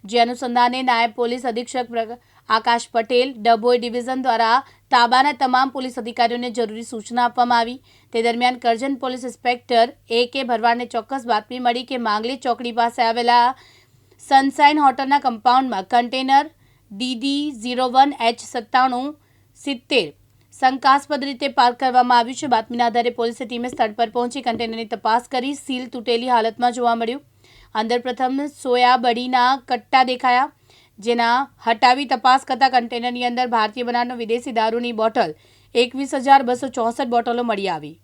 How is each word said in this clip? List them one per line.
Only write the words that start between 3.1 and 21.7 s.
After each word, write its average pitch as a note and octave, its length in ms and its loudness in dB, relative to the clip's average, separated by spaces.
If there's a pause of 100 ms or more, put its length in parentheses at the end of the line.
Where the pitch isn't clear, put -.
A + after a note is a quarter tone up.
ડભોઈ A#3 420 2
ડિવિઝન B3 440 -6
દ્વારા A3+ 340 2 (340)
તાબાના B3+ 420 4
તમામ C4 380 0
પોલીસ B3+ 280 -8
અધિકારીઓને A#3+ 520 -2
જરૂરી A3+ 320 -6
સૂચના A#3 420 -4
આપવામાં A#3+ 340 2
આવી. A#3 180 -2 (360)
તે A3+ 100 -2
દરમિયાન A#3+ 360 0
કરજણ B3 380 -2
પોલીસ B3+ 280 -8
ઇન્સ્પેક્ટર A#3+ 680 0 (180)
એ A#3 160 2
કે C4 180 -6
ભરવાડને A#3 420 0
ચોક્કસ A#3+ 400 -8
બાતમી A3 320 -4
મળી B3 260 -4
કે B3+ 140 -8
માંગલી A3+ 380 -4
ચોકડી A#3+ 360 -6
પાસે A#3 300 -2
આવેલા A#3+ 440 2 (760)
સનશાઇન C#4 560 4
હોટલના C#4 400 2
કમ્પાઉન્ડમાં B3 680 0
કન્ટેનર C4 640 2 (400)
ડી B3 240 -6
ડી C#4 380 -2
ઝીરો B3 360 -4
વન C4+ 320 4
એચ A#3 200 0
સત્તાણું B3+ 680 -2 (520)
સિત્તેર B3 500 -4 (460)
શંકાસ્પદ C#4 680 0
રીતે C#4 240 -6
પાર્ક B3 280 2